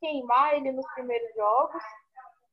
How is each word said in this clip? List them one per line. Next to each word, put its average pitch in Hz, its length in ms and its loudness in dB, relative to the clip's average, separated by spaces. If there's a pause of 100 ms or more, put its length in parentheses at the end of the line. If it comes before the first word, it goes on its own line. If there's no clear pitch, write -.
queimar 285 540 2
ele 269 160 -2
nos 262 240 -4
primeiros 233 400 -4
jogos. 233 480 2 (720)